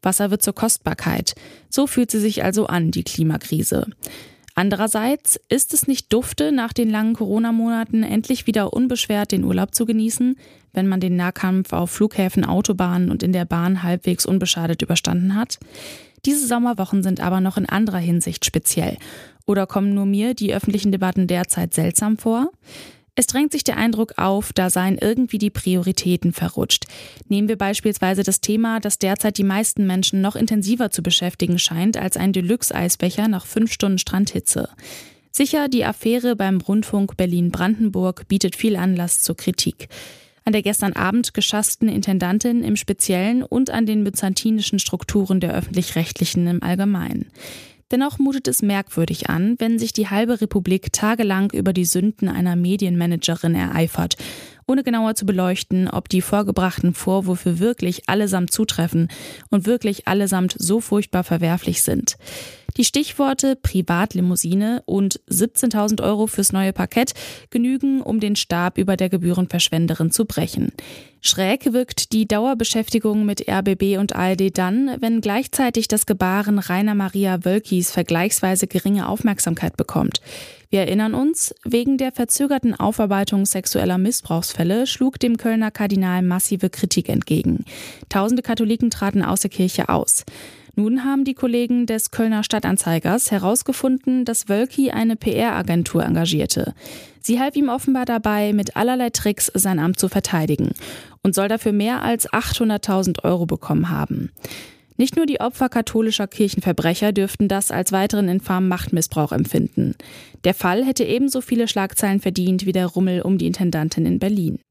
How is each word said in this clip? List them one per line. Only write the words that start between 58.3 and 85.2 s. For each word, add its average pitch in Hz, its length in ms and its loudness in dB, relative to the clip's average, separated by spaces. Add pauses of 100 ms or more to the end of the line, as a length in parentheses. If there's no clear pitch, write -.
zutreffen 170 560 0 (420)
und 190 160 2
wirklich 220 400 0
allesamt 185 500 2
so 196 240 0
furchtbar 202 440 0
verwerflich 170 580 0
sind. - 340 -2 (600)
Die 240 80 4
Stichworte 269 720 0
Privatlimousine 180 1300 0
und 196 400 0
siebzehntausend 214 720 0
Euro 214 280 0
fürs 196 240 0
neue 190 200 2
Parkett 233 420 0 (360)
genügen, 262 500 2
um 220 200 -2
den 208 160 0
Stab 175 420 0
über 190 180 2
der 185 120 0
Gebührenverschwenderin 170 1040 0
zu 226 120 2
brechen. - 460 -2 (500)
Schräg 208 520 2
wirkt - 400 -2
die 220 160 2
Dauerbeschäftigung 220 1000 0
mit 202 220 -4
R 190 140 0
B 196 120 2
B 196 240 0
und 202 160 0
A 185 140 0
R 190 80 2
D 190 140 2
dann, 214 500 0
wenn 226 200 2
gleichzeitig 233 680 0
das 214 180 0
Gebaren 202 540 2
Rainer 202 340 0
Maria 190 500 0
Wölkis 185 460 0
vergleichsweise 185 760 0
geringe 196 400 0
Aufmerksamkeit - 680 -2
bekommt. - 440 -2 (500)
Wir 196 100 2
erinnern 214 340 0
uns, 285 380 0 (120)
wegen 240 340 2
der 262 140 -2
verzögerten 262 640 0
Aufarbeitung 202 640 0
sexueller 185 540 0
Missbrauchsfälle 190 880 0
schlug 262 320 -2
dem 233 180 2